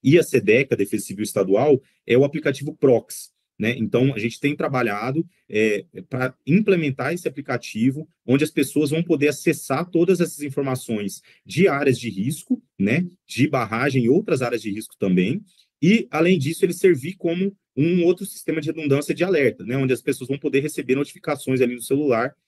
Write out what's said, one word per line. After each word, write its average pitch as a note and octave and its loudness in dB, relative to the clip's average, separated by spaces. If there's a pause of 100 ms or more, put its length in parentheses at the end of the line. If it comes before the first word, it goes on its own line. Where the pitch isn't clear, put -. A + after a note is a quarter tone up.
e C#3 6
a D#3 6
sedeca, A2+ 2
Defesa G2+ -2
Civil F#2+ -8
Estadual, G#2 2 (240)
é A#2+ 4
o C3+ 6
aplicativo C#3+ -4
Prox, - 0 (240)
né? A#2 -2
Então, A#2+ 0
a G#2+ -6
gente A#2 -6
tem D3 -2
trabalhado, C3 -2 (240)
é, G#2+ 0 (240)
pra B2+ -4 (100)
implementar D#3+ 2
esse F3+ -8
aplicativo, C3+ -4 (180)
onde C#3 2
as D#3 -4
pessoas C#3+ 0
vão D#3+ 0
poder D3 2
acessar C#3+ -2
todas E3+ 2
essas E3 -4
informações C3 -6 (240)
de F3+ 2
áreas C#3 2
de A#2 -6
risco, B2+ -4 (160)
né, C3 0 (200)
de C3+ 0
barragem B2 -2
e A2+ 2
outras D#3 2
áreas A#2+ -4
de G#2 -6
risco G#2 -10
também, F#2+ 2 (400)
e, G#3 4
além E3+ 2
disso, D#3 0
ele F3+ -2
servir F3 2
como F3+ -2 (220)
um E3+ 2
outro F3+ 2
sistema D#3+ -6
de D3 -6
redundância D3 -2
de D3+ -2
alerta, D3 0
né, A#2+ -4
onde C3 0
as A#2 -4
pessoas B2+ -4
vão C#3 -4
poder C3+ 0
receber C3+ -2
notificações C3+ -2
ali B2 2
no A#2 -14
celular C3+ 0 (120)